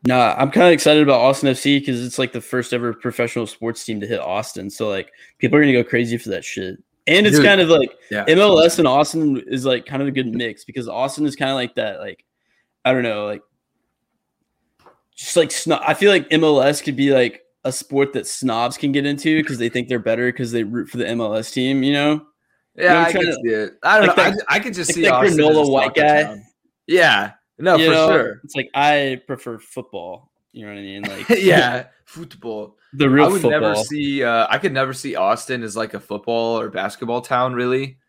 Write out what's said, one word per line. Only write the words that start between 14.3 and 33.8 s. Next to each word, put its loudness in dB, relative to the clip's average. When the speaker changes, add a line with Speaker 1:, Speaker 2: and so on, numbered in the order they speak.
Speaker 1:
just, -6
like, 2
sno-, -4
I 0
feel 4
like 0
M 2
L 4
S 0
could -6
be, 2
like, 0
a -4
sport -2
that -6
snobs -4
can -4
get 0
into 0
'cause -6
they -2
think -6
they're -2
better -2
'cause -8
they -2
root -6
for -10
the -4
M -4
L -4
S -6
team, -2
you 0
know? 0
You -6
know -
Speaker 2:
Yeah, 6
Speaker 1:
what 6
I'm 2
Speaker 2:
I -2
can -2
Speaker 1:
trying 0
to, -10
Speaker 2:
see 0
it. -6
I 4
don't 6
Speaker 1:
like 2
Speaker 2:
know. 4
I 2
Speaker 1:
that, -6
Speaker 2:
I 0
could -10
just -6
Speaker 1:
like -2
Speaker 2:
see -2
Speaker 1:
that 4
Speaker 2:
Austin 4
as 2
Speaker 1:
granola 4
Speaker 2:
a 0
Speaker 1:
white 2
Speaker 2:
soccer 2
Speaker 1:
guy. 4
Speaker 2:
town. -8
Yeah. 4
No, 4
Speaker 1:
You 4
Speaker 2:
for 4
Speaker 1:
know? 4
Speaker 2:
sure. 0
Speaker 1:
It's -20
like, -6
I 0
prefer -10
football. -16
You -20
know -16
what -16
I -16
mean? -14
Like, -12
Speaker 2:
<laughs> 2
Yeah, 2
football. -16
Speaker 1:
the 2
real 6
Speaker 2:
I 4
would 0
never 2
Speaker 1:
football. 0